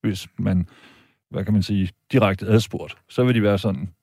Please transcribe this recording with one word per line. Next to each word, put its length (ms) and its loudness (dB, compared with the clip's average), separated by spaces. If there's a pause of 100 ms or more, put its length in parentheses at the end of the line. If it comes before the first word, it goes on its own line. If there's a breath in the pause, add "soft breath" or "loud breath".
hvis 280 -4 (100)
man, 280 0 (640 soft breath)
hvad 140 -6
kan 80 -2
man 100 4
sige, 280 -2 (220)
direkte 340 2
adspurgt. 520 0 (100)
Så 160 0
vil 100 2
de 80 2
være 160 2
sådan 300 -4 (140)